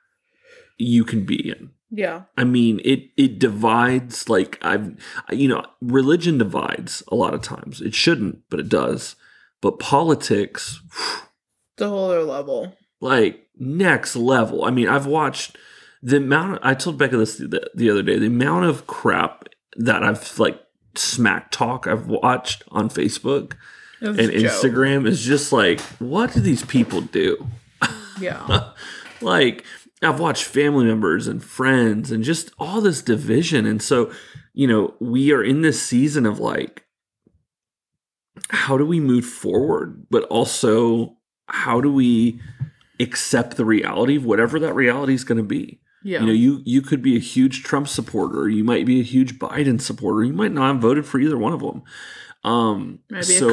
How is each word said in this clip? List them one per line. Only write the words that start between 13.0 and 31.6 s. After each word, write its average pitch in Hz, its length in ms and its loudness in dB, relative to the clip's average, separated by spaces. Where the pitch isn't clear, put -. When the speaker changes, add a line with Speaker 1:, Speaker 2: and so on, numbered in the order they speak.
Speaker 1:
like, 123 460 2
next 151 600 0
level. 120 480 2
I 110 60 0
mean, 123 180 2
I've 139 180 2
watched - 500 -2
the 131 140 2
amount, 143 480 0
I 131 100 2
told 139 240 -4
Becca 131 180 2
this 110 200 0
the, - 380 -6
the 117 160 2
other 101 120 2
day, - 160 2
the 104 80 2
amount 143 380 2
of 143 240 -2
crap - 600 -2
that 107 260 0
I've, - 360 -2
like, 104 220 2
smack - 560 0
talk 123 340 -4
I've - 220 -2
watched 123 600 -2
on 107 180 0
Facebook - 640 -2
Speaker 2:
It 220 80 -6
was 208 100 -2
Speaker 1:
and 113 120 2
Speaker 2:
a 104 100 0
joke. 113 120 2
Speaker 1:
Instagram 135 540 2
is 107 180 0
just 139 280 0
like, 95 280 4
what 160 340 -2
do - 80 0
these 156 240 2
people 117 380 0
do? - 440 -2
Speaker 2:
Yeah. 120 560 -4
Speaker 1:
<laughs> - 40 -20
Like, 170 440 2
I've 160 180 0
watched 160 240 -2
family 143 400 2
members 107 440 0
and - 140 -6
friends 127 720 0